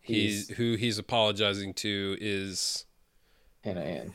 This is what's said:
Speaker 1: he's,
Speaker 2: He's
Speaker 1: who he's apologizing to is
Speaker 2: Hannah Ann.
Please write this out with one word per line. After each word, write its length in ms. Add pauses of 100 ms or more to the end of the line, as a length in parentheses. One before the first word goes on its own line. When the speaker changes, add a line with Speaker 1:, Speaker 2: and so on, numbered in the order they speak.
Speaker 1:
he's, 480
Speaker 2:
He's 80
Speaker 1:
who 200
he's 220
apologizing 760
to 460
is 640 (800)
Speaker 2:
Hannah 160
Ann. 340